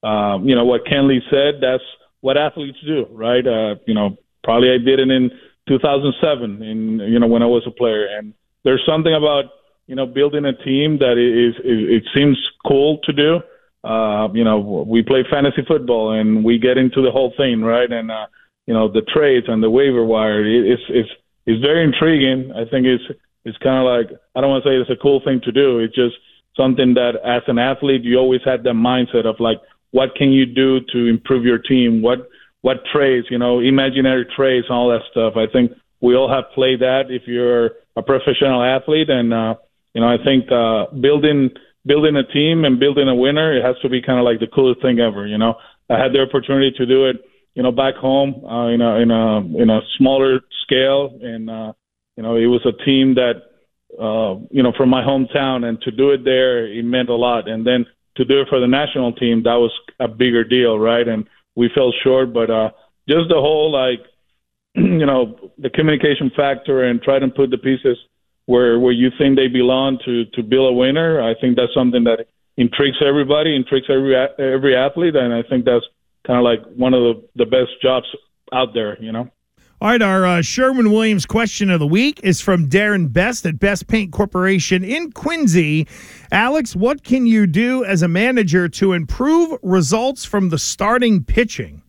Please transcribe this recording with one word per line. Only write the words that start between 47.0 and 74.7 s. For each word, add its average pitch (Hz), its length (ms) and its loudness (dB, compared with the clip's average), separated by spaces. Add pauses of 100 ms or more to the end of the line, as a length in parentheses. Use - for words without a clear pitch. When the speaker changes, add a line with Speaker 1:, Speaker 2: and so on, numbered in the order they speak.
Speaker 1:
it, 127 120 0 (380)
you 127 80 -4
know, 127 80 2
back 135 260 -2
home, 135 500 -2
uh, 117 220 -4
in 117 120 0
a, 117 160 2
in 117 140 2
a, 113 260 0 (220)
in 113 100 4
a 107 140 2 (160)
smaller 135 420 2 (220)
scale. 135 600 0
And, 113 280 -10
uh, 110 240 -12 (420)
you 113 60 -14
know, 117 140 -2
it 117 100 4
was 120 180 2
a 120 80 0 (120)
team 135 320 2
that, 123 260 0 (580)
uh, 110 360 -2 (140)
you 139 120 0
know, 123 100 2
from 135 160 0
my 127 140 2
hometown, 131 680 -2
and 113 140 -6
to 127 80 -6
do 135 220 0
it 131 120 -2
there, 127 420 0
it 110 200 -10
meant 123 240 -2
a 120 40 0
lot. 120 320 -2
And 113 200 -6
then 123 180 0 (320)
to 127 80 -2
do 139 160 2
it 131 80 -4
for 135 100 0
the 123 80 0
national 131 460 -2
team, 117 300 0
that 117 140 0
was 117 160 0 (280)
a 120 80 -4
bigger 117 360 0
deal, 117 340 2
right? 117 280 0
And 110 200 -4 (300)
we 120 160 2
fell 127 200 0 (100)
short, 131 300 0
but, 117 180 -2
uh, 110 200 0 (380)
just 165 200 2
the 170 80 2
whole, 151 340 0
like, 131 300 -2 (400)
<clears throat> - 340 -20
you 170 320 2
know, 123 520 -2
the 135 120 -8
communication 147 640 0
factor 139 480 -2
and 120 180 0
try 135 200 0
to 135 80 -2
put 135 220 -2
the 123 80 -4
pieces 127 380 -2 (500)
where, 123 340 4
where 123 120 4
you 123 240 2
think 139 200 2
they 131 100 2
belong 131 580 0
to, 120 280 -2
to 123 100 -6
build 131 280 2
a - 20 0
winner. 139 500 0
I 113 180 0
think 123 160 0
that's 123 160 -2
something 123 320 2
that 117 220 0 (300)
intrigues 131 400 0 (100)
everybody, 147 480 0
intrigues 131 340 -2
every 135 280 2
a-, 135 220 -2
every 135 360 0